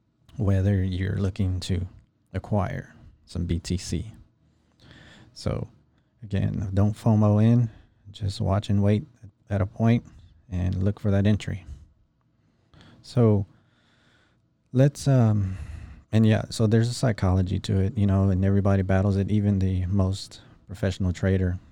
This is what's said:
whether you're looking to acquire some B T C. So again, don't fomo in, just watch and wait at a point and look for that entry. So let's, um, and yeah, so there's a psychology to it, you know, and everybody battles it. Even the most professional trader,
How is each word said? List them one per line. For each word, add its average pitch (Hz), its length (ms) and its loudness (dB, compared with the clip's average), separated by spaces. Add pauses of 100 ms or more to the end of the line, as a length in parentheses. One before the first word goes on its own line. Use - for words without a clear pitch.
(380)
whether 98 460 2
you're 95 340 -2
looking 92 440 -2
to 92 260 -4 (460)
acquire 95 600 -6 (320)
some 87 200 -8
B 87 140 -2
T 90 180 -4
C. - 340 -8 (1200)
So - 340 -6 (560)
again, 101 500 -4
don't 104 220 2
fomo 107 480 2
in, 117 260 4 (420)
just 98 300 -8
watch 98 280 -2
and 101 140 2
wait 104 220 2 (440)
at 98 120 0
a 98 40 -2
point 117 380 0 (460)
and 92 340 -2
look 98 160 -2
for 104 120 -2
that 98 140 2
entry. 104 400 -2 (1400)
So 107 440 2 (1300)
let's, 139 360 2
um, 107 500 2 (540)
and 110 140 4
yeah, 110 240 4
so 113 180 0
there's 113 220 2
a 123 40 -6
psychology 95 680 0
to 98 180 -2
it, 95 180 -2
you 101 80 2
know, 98 240 2
and 95 160 2
everybody 98 380 2
battles 95 340 2
it. 95 140 -2
Even 101 280 2
the 92 280 -2
most 98 540 -2 (260)
professional 95 440 -4
trader, 92 460 0 (140)